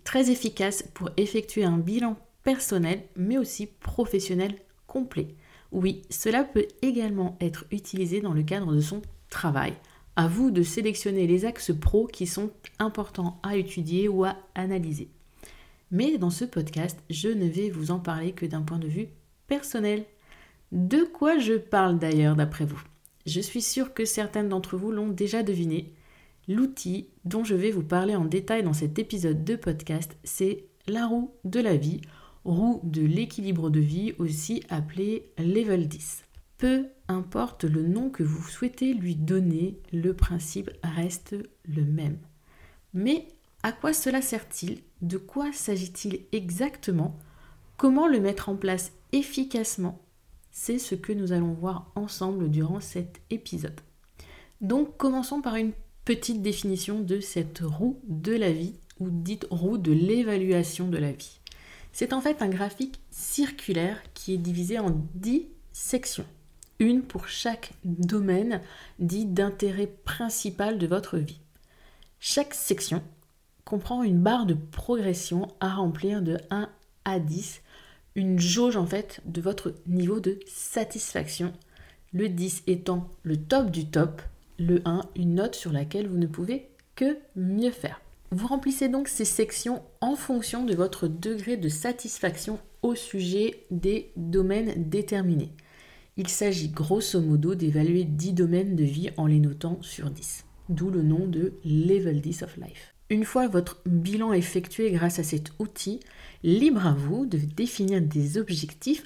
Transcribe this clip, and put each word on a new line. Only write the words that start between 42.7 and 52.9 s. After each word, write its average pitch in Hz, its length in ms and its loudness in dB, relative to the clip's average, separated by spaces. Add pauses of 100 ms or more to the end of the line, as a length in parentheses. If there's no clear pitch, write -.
Mais 247 340 0 (360)
à 220 80 -2
quoi 302 220 -2
cela 262 280 0
sert-il ? - 600 -6 (200)
De 175 160 -2
quoi 285 340 -4
s'agit-il 190 800 -6
exactement ? 180 840 -2 (580)
Comment 277 300 6
le 269 140 6
mettre 196 300 0
en 196 60 0
place 185 360 -2 (220)
efficacement ? 240 840 -2 (580)
C'est 240 220 -2
ce 202 160 -4
que 180 160 -6
nous 190 220 0
allons 170 180 2
voir 175 440 -6
ensemble 196 540 -2
durant 156 300 2
cet - 400 -8 (100)